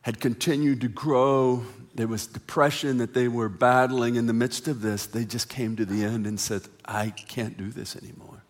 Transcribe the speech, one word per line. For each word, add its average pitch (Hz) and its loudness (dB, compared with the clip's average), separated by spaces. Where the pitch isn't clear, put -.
had 113 -6
continued 139 0
to 123 -2
grow. 131 2
There 113 -2
was 113 -4
depression 143 0
that 120 -2
they 123 4
were 117 0
battling. 123 4
In 117 2
the 117 2
midst 120 0
of 131 -4
this, 104 -2
they 117 -4
just 113 -6
came 113 -4
to 110 0
the 101 -2
end 110 -2
and 104 -4
said, 101 -4
"I 107 -4
can't 104 -8
do 98 -8
this - -12
anymore. - -18